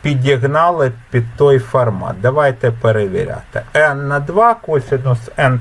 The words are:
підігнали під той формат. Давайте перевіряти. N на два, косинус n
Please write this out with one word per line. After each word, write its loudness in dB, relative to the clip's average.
підігнали 2
під 0
той 4
формат. -2
Давайте 0
перевіряти. -4
N 4
на -4
два, 2
косинус -2
n 2